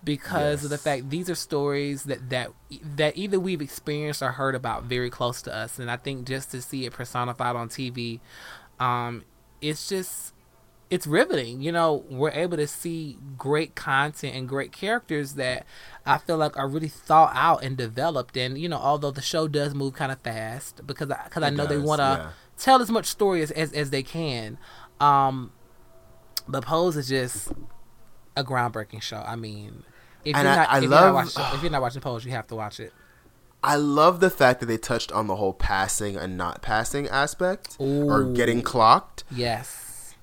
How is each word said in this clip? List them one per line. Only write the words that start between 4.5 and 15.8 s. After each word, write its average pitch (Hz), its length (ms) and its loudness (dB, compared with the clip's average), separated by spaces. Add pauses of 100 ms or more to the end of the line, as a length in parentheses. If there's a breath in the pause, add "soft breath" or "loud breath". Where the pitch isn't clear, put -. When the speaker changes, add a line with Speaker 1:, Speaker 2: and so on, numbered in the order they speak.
Speaker 1:
about 120 300 -4
very 123 260 -4
close 120 320 -4
to - 120 -10
us. 113 240 -8
And 120 120 -8
I 120 60 -4
think 127 300 -8
just 131 260 -6
to 127 100 -10
see 131 240 -6
it 117 60 -10
personified 123 640 -4
on 117 120 -6
T 127 220 -6
V, 117 300 -6 (600 loud breath)
um, 120 440 -2 (360)
it's 151 280 -6
just, - 440 -8 (560)
it's 180 180 -2
riveting. 147 540 2
You 147 120 -2
know, 165 360 2
we're 139 220 0
able 165 260 -2
to 151 100 0
see 160 520 -8 (180)
great 147 380 -2
content 139 600 -2
and 127 140 -8
great 135 240 -6
characters 160 600 -4
that 127 320 -4 (400 loud breath)